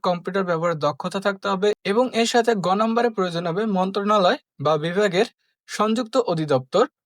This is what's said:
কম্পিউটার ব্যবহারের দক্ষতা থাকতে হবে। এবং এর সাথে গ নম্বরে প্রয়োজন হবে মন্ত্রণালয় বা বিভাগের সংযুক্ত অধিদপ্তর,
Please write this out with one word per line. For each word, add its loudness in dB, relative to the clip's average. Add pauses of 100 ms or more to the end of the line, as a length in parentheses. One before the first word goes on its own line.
কম্পিউটার -2
ব্যবহারের -2
দক্ষতা -4
থাকতে -4
হবে। 0 (160)
এবং 2
এর 0
সাথে 2
গ -2
নম্বরে 2
প্রয়োজন -4
হবে -2
মন্ত্রণালয় 2 (220)
বা 2
বিভাগের 0 (420)
সংযুক্ত -2 (120)
অধিদপ্তর, 0 (220)